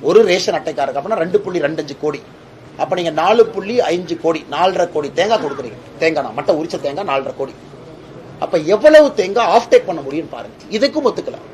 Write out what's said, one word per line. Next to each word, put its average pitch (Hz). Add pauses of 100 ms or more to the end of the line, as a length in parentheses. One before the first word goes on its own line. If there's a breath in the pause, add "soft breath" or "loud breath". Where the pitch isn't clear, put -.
ஒரு 175 (100)
ரேஷன் 180
அட்டைக்காரருக்கு 139
அப்படின்னா -
ரெண்டு 185
புள்ளி 180
ரெண்டஞ்சு 151
கோடி. 147 (640)
அப்ப 151
நீங்க 170 (100)
நாலு 220 (120)
புள்ளி 196
அஞ்சு 170
கோடி, 160 (100)
நாலரை 175
கோடி 147 (100)
தேங்காய் 196
கொடுக்குறீங்க. 135 (200)
தேங்காய் 156
நான் 113
மட்டை 165
உரிச்ச 170 (100)
தேங்காய் 156
நாலரை 135
கோடி. 135 (880)
அப்ப - (160)
எவ்வளவு 302
தேங்காய் 190
ஆஃப் 233
டேக் -
பண்ண 165
முடியும்னு 147
பாருங்க. - (200)
இதுக்கும் 277
ஒத்துக்கல. 135 (160)